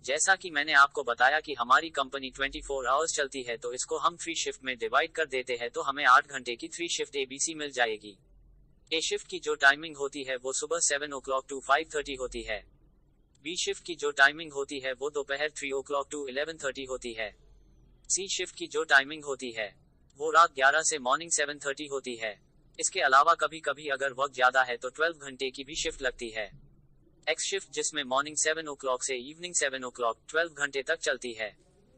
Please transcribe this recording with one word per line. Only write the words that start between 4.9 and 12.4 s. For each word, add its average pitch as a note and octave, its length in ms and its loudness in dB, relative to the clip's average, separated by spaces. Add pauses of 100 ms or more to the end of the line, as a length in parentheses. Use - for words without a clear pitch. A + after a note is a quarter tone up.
कर D#3+ 140 -2
देते B2+ 280 -4
हैं, A#2+ 160 -4
तो D#3+ 120 -6
हमें C#3+ 240 -4
आठ B2 220 8
घंटे B2 280 -6
की - 120 -12
थ्री E3+ 200 -6
shift D3 280 -4
एबीसी C#3 380 -4
मिल D3+ 180 -6
जाएगी। A2 460 -4 (760)
A D#3+ 80 0
shift - 260 -4
की F3+ 120 -8
जो D3+ 160 -2
timing D3 420 2
होती C#3 260 -4
है C3 120 -4
वो B2+ 180 -4
सुबह D#3 260 -2
सेवन D3 340 -2
ओ C3+ 60 -6
o'clock C3+ 280 -4
to C3+ 140 -8
five D3+ 340 0
thirty C#3 200 -4
होती A#2+ 260 -6